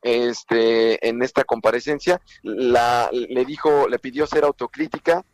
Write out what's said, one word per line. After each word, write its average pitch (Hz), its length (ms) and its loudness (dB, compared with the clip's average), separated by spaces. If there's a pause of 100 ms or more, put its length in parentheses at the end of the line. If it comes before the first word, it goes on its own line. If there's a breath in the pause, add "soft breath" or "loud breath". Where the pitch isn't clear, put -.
este, 113 1040 0
en 117 160 -2
esta 131 200 -2
comparecencia. 123 760 -2 (220 loud breath)
La, 120 680 2
le 123 340 -2
dijo, 143 420 2
le 120 120 -2
pidió 135 280 -4
ser 151 160 0
autocrítica 151 920 -2